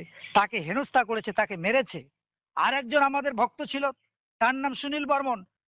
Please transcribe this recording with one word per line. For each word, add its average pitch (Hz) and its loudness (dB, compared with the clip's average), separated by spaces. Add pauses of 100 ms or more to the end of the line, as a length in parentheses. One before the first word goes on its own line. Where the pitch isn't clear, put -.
(340)
তাকে 208 4
হেনস্থা 226 0
করেছে, 220 -4
তাকে 208 -2
মেরেছে। 190 0 (560)
আর 214 2
একজন 277 2
আমাদের 277 0
ভক্ত 226 0
ছিল, 277 -4 (480)
তার 247 4
নাম 269 -2
সুনীল 285 -6
বর্মন, 269 0 (280)